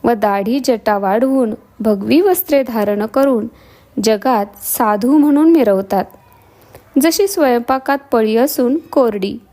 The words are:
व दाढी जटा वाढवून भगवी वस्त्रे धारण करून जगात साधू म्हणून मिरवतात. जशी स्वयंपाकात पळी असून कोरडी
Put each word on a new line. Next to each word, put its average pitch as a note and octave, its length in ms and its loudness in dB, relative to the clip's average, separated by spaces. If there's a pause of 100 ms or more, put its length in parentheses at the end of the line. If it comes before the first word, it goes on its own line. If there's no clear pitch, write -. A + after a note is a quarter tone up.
व A#3 80 0
दाढी G#3 520 -2
जटा A3 340 -2
वाढवून A#3 560 0 (260)
भगवी G#3+ 420 0
वस्त्रे F4 420 0
धारण G#3 420 -2
करून B3 420 0 (560)
जगात G#3+ 420 0 (180)
साधू A#3 540 0
म्हणून D4 340 4
मिरवतात. G3 540 2 (960)
जशी E4+ 260 0
स्वयंपाकात C4 720 0 (140)
पळी A3 240 0
असून C4 420 0
कोरडी A3 600 -2 (160)